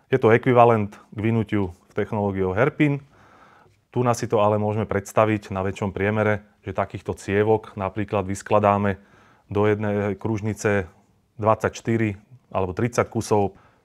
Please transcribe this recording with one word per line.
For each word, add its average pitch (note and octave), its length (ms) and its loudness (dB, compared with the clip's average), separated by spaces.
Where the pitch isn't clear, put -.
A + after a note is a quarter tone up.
Je C3 80 2
to A2 160 6
ekvivalent A#2+ 580 6
k - 260 -20
vynutiu G#2 540 0
v - 60 -20
technológii G2+ 580 -2
hairpin. C#3+ 480 0
Tu B2 100 0
na A#2+ 80 2
si A2+ 160 -4
to G#2+ 140 2
ale G#2 180 2
môžeme G#2+ 240 -2
predstaviť G#2 720 -2
na F#2+ 100 -4
väčšom G2 300 -6
priemere, G#2+ 500 0
že F#2+ 100 -8
takýchto G2 400 -8
cievok G#2+ 640 -2
napríklad G2 500 -4
vyskladáme G2+ 720 0
do G2+ 160 0
jednej G#2 560 -2
kružnice G#2 680 -2
dvadsaťštyri A2 800 0
alebo F#2 240 -4
tridsať A#2 320 -2
kusov. G#2 480 -2